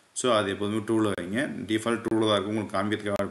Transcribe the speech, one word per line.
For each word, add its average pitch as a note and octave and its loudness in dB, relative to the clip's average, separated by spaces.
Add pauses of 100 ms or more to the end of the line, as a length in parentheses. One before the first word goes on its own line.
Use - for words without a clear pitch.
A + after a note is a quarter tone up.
(120)
So, B2 2
அது G2+ 2
எப்போதுமே G2+ -2
ட்ரூல G#2+ 2
வைங்க. G2 -4 (260)
Default A2 0
ட்ரூல A2 2
தான் G2+ 4
இருக்கும். G#2+ -2
உங்களுக்கு G2 -2
காமிக்கிறதுக்காக G2+ -2